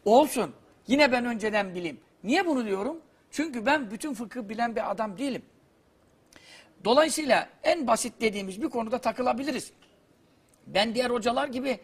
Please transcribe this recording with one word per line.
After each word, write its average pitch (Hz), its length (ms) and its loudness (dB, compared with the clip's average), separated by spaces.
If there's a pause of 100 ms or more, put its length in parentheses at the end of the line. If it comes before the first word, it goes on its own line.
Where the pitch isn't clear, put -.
olsun. 226 500 4 (320)
Yine 277 260 6
ben 240 120 0
önceden 208 500 -2
bileyim. 170 260 -8 (240)
Niye 339 220 2
bunu 254 200 0
diyorum? 208 300 -2 (340)
Çünkü 247 360 -4
ben 277 240 2
bütün 269 240 -8
fıkıh 220 340 -10
bilen 226 280 -4
bir 220 140 -4
adam 202 280 -6
değilim. 262 240 -6 (1400)
Dolayısıyla 269 640 4 (140)
en 320 240 2
basit 233 340 0
dediğimiz 202 420 -4
bir 311 80 -2
konuda 233 280 -4
takılabiliriz. 247 760 -4 (920)
Ben 202 280 0
diğer 247 160 0
hocalar 240 380 0
gibi, 254 360 -4